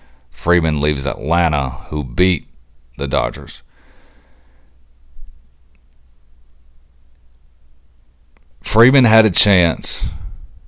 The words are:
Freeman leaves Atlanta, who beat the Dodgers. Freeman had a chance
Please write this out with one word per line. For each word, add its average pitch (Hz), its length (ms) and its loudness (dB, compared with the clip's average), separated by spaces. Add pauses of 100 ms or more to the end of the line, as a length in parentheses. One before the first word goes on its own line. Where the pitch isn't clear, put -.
(280)
Freeman 80 520 0
leaves 71 260 -2
Atlanta, 71 640 -2 (200)
who 76 120 -4
beat 82 460 -2 (480)
the 71 100 -6
Dodgers. 67 560 -6 (4000)
Freeman 123 440 4
had 110 200 6
a 107 60 2
chance - 800 0 (600)